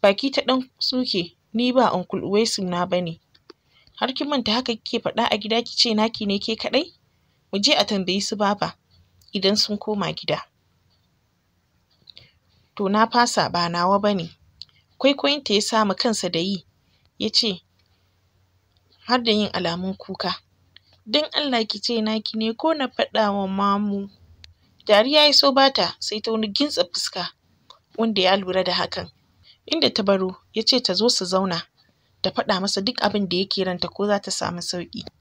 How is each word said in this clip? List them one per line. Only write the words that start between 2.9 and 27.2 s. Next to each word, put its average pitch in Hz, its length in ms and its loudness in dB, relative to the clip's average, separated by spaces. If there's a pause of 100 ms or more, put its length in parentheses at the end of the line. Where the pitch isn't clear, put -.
ne." 165 200 -8 (760)
"Har 247 180 -4
kin 285 140 -4
manta 233 240 -2
haka 247 220 -2
kike - 300 -8
faɗa 233 260 -2
a 214 60 2
gida 220 260 -2
ki - 140 -12
ce 226 180 2
naki 220 320 0
ne 202 120 0
ke 220 180 -4
kaɗai? 294 300 -2 (680)
Mu 196 80 -4
je 254 120 4
a 208 120 4
tambayi 190 380 0
su - 140 -6
baba 202 320 0 (640)
idan 190 240 2
sun 208 220 0
koma 202 340 -2
gida." 151 260 -4 (2500)
"To 202 120 -2
na 214 240 4
fasa 240 360 2
ba 170 200 0
nawa 175 300 2
ba 208 160 2
ne." 170 120 -4 (760)
Kwaikwayonta 277 540 0
ya 208 80 4
sa 220 220 2
ma 190 100 0
kansa - 340 -2
da 165 120 -2
yi, 185 240 -4 (540)
ya 214 120 -2
ce, 220 200 0 (1600)
har 240 160 2
da 233 100 2
yin 208 200 2
alamun 180 440 -4
kuka. 185 360 -8 (760)
"Don 277 260 0
Allah 254 340 0
ki 208 140 -8
ce 233 200 -2
naki 220 380 -2
ne 220 140 -2
ko 311 220 -2
na 277 140 -2
faɗa - 440 0
wa 202 160 -2
Mamu?" 202 600 0 (760)
Dariya 269 400 6
ya 285 60 6
so 277 200 6
bata, 262 460 4
sai 214 220 -6
ta 226 120 -4
wani 220 160 0
gintsa 277 360 0
fuska, - 480 -6 (680)